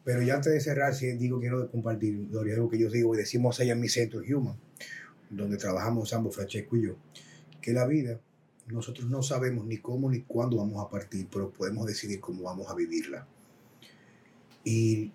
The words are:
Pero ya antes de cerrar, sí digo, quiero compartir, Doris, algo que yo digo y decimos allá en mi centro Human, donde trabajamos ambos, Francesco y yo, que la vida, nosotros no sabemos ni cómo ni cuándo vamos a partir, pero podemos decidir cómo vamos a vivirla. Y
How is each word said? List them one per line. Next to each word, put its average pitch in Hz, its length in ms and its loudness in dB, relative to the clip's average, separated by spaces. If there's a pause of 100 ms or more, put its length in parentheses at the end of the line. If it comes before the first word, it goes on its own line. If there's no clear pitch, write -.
Pero 123 180 2
ya 131 120 4
antes 143 180 4
de 147 80 4
cerrar, 139 340 2
sí 127 220 0
digo, 123 240 0
quiero 123 280 0
compartir, 107 600 -2
Doris, 107 240 0
algo 117 140 2
que 113 100 2
yo 113 100 4
digo 113 240 4
y 110 40 2
decimos 120 420 2
allá 123 140 4
en 120 80 2
mi 113 80 0
centro 113 320 0
Human, 117 340 0 (760)
donde 101 280 -2
trabajamos 107 560 0
ambos, 113 220 0
Francesco 104 420 -2
y 113 100 4
yo, 87 80 -6 (680)
que 120 120 0
la 123 120 4
vida, 127 340 0 (480)
nosotros 120 420 -6
no 135 140 0
sabemos 127 420 0
ni 110 120 -4
cómo 131 340 -2
ni 117 100 2
cuándo 120 360 0
vamos 101 280 -2
a - 60 -10
partir, 95 400 -6
pero 98 200 -2
podemos 104 360 -4
decidir 104 320 -6
cómo 90 240 -8
vamos 90 260 -8
a 90 60 -8
vivirla. 82 500 -4 (1400)
Y 110 520 4